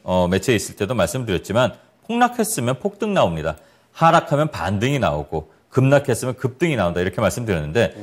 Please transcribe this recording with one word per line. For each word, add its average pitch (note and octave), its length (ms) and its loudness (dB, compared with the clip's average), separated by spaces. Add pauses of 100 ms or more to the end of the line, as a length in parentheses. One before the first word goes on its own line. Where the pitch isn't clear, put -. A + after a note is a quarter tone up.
어, F#2 260 2
매체에 F#2+ 280 2
있을 - 180 -6
때도 G2+ 180 -4
말씀드렸지만 A#2+ 760 0 (360)
폭락했으면 A#3 720 -2
폭등 G#3 340 -6
나옵니다. E2 420 0 (380)
하락하면 D#3 580 2
반등이 G2+ 480 -2
나오고 D2+ 500 -2 (200)
급락했으면 C3 640 2
급등이 D3 400 -2
나온다, F2 240 0
이렇게 F#2 220 -2
말씀드렸는데 F#2+ 800 0